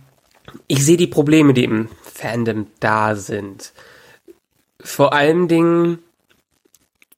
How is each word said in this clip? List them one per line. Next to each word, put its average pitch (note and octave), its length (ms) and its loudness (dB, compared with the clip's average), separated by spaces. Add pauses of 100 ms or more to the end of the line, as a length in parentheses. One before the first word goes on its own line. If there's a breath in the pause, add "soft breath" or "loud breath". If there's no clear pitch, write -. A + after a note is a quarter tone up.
(680)
ich C#3 160 -2
sehe E3 120 4
die E3+ 120 0
Probleme, D3 440 2
die B2 120 2
im A2+ 240 -4 (160)
Fandom A2 640 -8 (100)
da G#2+ 380 -2
sind. G2+ 560 -12 (1040 soft breath)
Vor - 340 0
allen D#3+ 360 2
Dingen, E3+ 500 2 (1200)